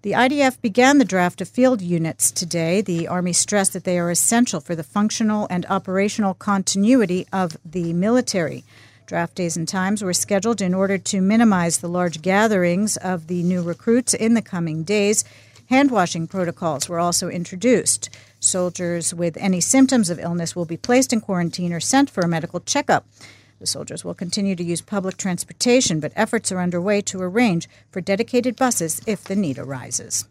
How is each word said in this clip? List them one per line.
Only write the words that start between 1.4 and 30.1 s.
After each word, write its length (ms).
of 80
field 320
units 500
today. 500
The 280
Army 240
stressed 400
that 120
they 140
are 120
essential 500
for 160
the 80
functional 680
and 160
operational 680
continuity 1000
of 320
the 280
military. 680
Draft 280
days 220
and 100
times 380
were 80
scheduled 480
in 140
order 240
to 220
minimize 580
the 100
large 340
gatherings 760
of 280
the 160
new 200
recruits 520
in 200
the 80
coming 420
days. 400
Hand 200
washing 380
protocols 600
were 120
also 280
introduced. 800
Soldiers 760
with 260
any 220
symptoms 500
of 100
illness 340
will 120
be 100
placed 360
in 80
quarantine 520
or 80
sent 300
for 100
a 80
medical 320
checkup. 460
The 80
soldiers 380
will 80
continue 420
to 80
use 200
public 340
transportation, 840
but 160
efforts 380
are 80
underway 420
to 200
arrange 460
for 120
dedicated 520
buses 520
if 180
the 100
need 240
arises. 720